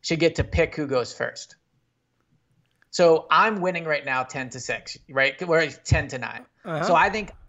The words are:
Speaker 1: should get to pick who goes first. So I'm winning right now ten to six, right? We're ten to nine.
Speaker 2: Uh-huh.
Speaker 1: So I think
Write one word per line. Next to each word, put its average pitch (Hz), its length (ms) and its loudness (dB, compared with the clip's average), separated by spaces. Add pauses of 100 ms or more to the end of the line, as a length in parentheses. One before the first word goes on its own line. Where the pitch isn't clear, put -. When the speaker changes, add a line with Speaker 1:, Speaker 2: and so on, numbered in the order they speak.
Speaker 1:
should 170 180 -2
get 160 160 2
to 151 80 -2
pick 160 320 0
who 156 140 -4
goes 123 240 -2
first. - 420 -10 (1400)
So 165 400 4
I'm 196 300 4
winning 175 240 -2
right 147 200 -2
now 131 180 -2
ten 127 280 -8
to 127 100 -12
six, - 360 -8 (140)
right? 135 360 0
We're 160 240 2
ten 147 380 0
to 131 100 -8
nine. 117 280 -12 (180)
Speaker 2:
Uh-huh. 165 200 -4
Speaker 1:
So 190 100 2
I 185 160 4
think 202 200 -8 (180)